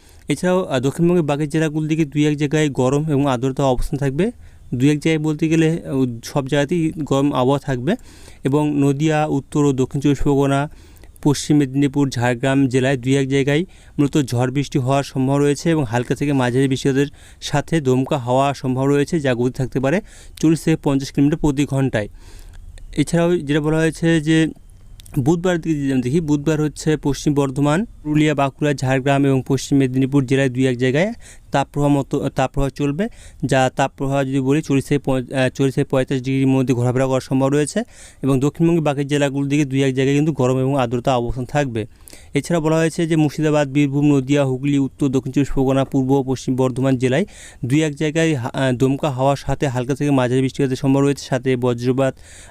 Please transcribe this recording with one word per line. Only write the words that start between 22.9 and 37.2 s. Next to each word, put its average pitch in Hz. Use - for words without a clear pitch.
এছাড়াও 170
যেটা 151
বলা 156
হয়েছে 160
যে 160
বুধবার 170
দিকে 156
যদি 135
আমি 127
দেখি, 127
বুধবার 151
হচ্ছে 151
পশ্চিম 147
বর্ধমান, 143
পুরুলিয়া, 151
বাঁকুড়া, 139
ঝাড়গ্রাম 135
এবং 135
পশ্চিম 139
মেদিনীপুর 135
জেলায় 135
দুই 127
এক 127
জায়গায় 139
তাপপ্রবাহ 143
মতো, 139
তাপপ্রবাহ 139
চলবে, 143
যা 131
তাপপ্রবাহ 139
যদি 135
বলি 139
চল্লিশ 139
থেকে 147
পঁয়-, 131
আহ, 131
চল্লিশ 135
থেকে 143
পঁয়তাল্লিশ 131
ডিগ্রির 135
মধ্যে 135
ঘোরাফেরা 123
করার 131